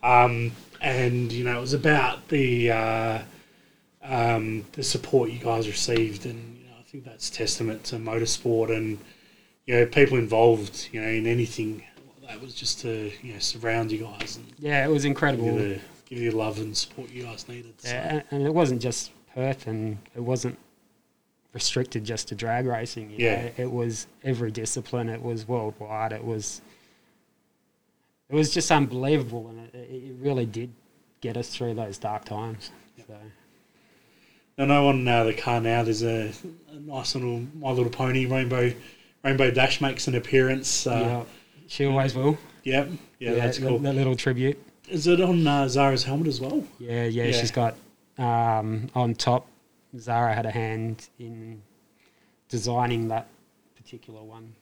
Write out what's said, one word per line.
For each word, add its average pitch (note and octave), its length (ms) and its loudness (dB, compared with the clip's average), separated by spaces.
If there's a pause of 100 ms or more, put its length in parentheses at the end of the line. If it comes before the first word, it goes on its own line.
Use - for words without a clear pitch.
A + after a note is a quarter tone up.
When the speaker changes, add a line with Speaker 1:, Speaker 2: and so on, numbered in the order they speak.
Speaker 1:
Um, A#2+ 480 6 (300)
and, B2 500 0
you A#2+ 140 -4
know, B2 120 -2
it B2 40 -4
was C3 120 -2
about C#3+ 540 2
the, A#2+ 440 2
uh, A2+ 480 2 (840)
um, A2+ 720 0
the C#3 100 -6
support B2 480 2
you A#2+ 80 -10
guys A2+ 280 0
received, G#2+ 580 0
and, A#2 320 -12
you - 80 -20
know, - 120 -20
I - 60 -20
think C3 220 -18
that's - 240 -10
testament A2 560 -4
to B2 100 -8
motorsport A2+ 800 0
and, G#2+ 240 -4 (680)
you B2 100 0
know, A#2+ 100 8
people C3+ 320 6
involved, A2+ 760 4
you A2 100 -6
know, A2 60 -4
in A2 180 0
anything. A2+ 580 -2 (440)
That A2+ 140 -16
was B2+ 120 -16
just - 280 -6
to, A2 300 -6 (100)
you A#2+ 120 -14
know, G2+ 60 -14
surround A2+ 520 -2
you G#2+ 80 -4
guys - 380 -10
and - 80 -18 (140)
Speaker 2:
Yeah, D3 260 2
it D3+ 40 0
was D3 160 4
incredible. C3+ 400 0
Speaker 1:
give A2 100 2
you G#2+ 40 0 (160)
the, - 40 -10 (260)
give B2 140 -14
you A#2 120 0
the A2+ 60 -2
love G#2+ 220 -2
and G#2+ 160 -8
support - 360 -6
you B2 120 -12
guys A#2 240 -14
needed, A#2+ 300 -16
so. B2 120 -10
Speaker 2:
Yeah, B2+ 200 -4
and, D3+ 220 -2
and C#3+ 160 0
it D#3 60 0
wasn't C3 280 2
just A#2+ 300 -4 (220)
Perth, C3 340 -4
and A2 300 -6 (180)
it A#2+ 60 -10
wasn't B2 360 -4 (960)
restricted - 500 -2
just A2 260 -8
to G#2+ 60 -8
drag A#2 300 -2
racing. A2+ 460 -6
You G#2 80 -14
Speaker 1:
Yeah. A2 240 4
Speaker 2:
know? A#2 140 -6
It B2 140 -4
was A#2 360 -4 (160)
every A#2+ 280 -2
discipline. A2+ 580 -4
It A#2 120 -8
was A2+ 260 -6
worldwide. A2 640 -4
It A2 120 -10
was, A2 380 -6 (1700)
it C#3 60 -4
was D3+ 180 2
just E3 180 2
unbelievable, B2+ 800 2
and A2+ 100 -16 (140)
it, - 20 -20
it B2+ 440 -14
really C3 260 0
did A2+ 260 -6 (500)
get A2+ 160 -6
us A#2+ 180 -6
through A#2 200 -4
those G#2+ 220 -8
dark G#2+ 280 -6
times. G#2+ 460 -10 (260)
Speaker 1:
Yep. - 100 -20
Speaker 2:
So. G#2+ 100 -20 (1400)
Speaker 1:
I C#3 60 2
know C#3+ 220 6
on, B2+ 200 4
uh, A#2 180 6
the A2 80 2
car A#2+ 280 0
now A#2 220 2
there's A2+ 200 0
a, A2 280 -2 (400)
a D3+ 80 -20
nice C#3 360 -6
little A#2+ 280 -4 (120)
My C#3+ 160 -4
Little B2 200 2
Pony C3 340 0
Rainbow, B2+ 460 2 (520)
Rainbow C3+ 280 4
Dash C3 300 2
makes C3+ 260 -2
an B2+ 80 0
appearance. C3 720 2
Uh, B2+ 40 0
Speaker 2:
Yeah, A#2 320 0 (440)
she - 200 -2
always C3+ 260 2
will. C#3+ 240 4 (260)
Speaker 1:
Yep. C#3 260 2 (300)
Yeah, A#2+ 120 -4
Speaker 2:
Yeah, A#2 40 2
Speaker 1:
that's A#2+ 220 2
Speaker 2:
the, C3+ 100 -2
Speaker 1:
cool. A#2+ 120 4
Speaker 2:
the C#3 140 0
little C3 220 2
tribute. C3 480 0 (260)
Speaker 1:
Is D#3+ 180 0
it F3 140 6
on, F3 260 4
uh, C#3+ 200 4
Zara's C3+ 360 4
helmet D3 240 0
as B2+ 120 -2
well? C#3 240 -2 (140)
Speaker 2:
Yeah, A#2 280 -4
yeah, A#2 200 0
Speaker 1:
Yeah. A#2 60 2
Speaker 2:
she's A#2 200 2
got, A#2 240 0 (420)
um, A#2 760 0
on A#2+ 220 2
top, B2 320 0 (500)
Zara A#2 380 0
had A#2 100 -2
a A2 60 -4
hand A2+ 560 -4 (120)
in A2+ 420 -16 (880)
designing A#2+ 580 0
that A2+ 200 -4 (480)
particular A2 460 -20
one. A2+ 400 -20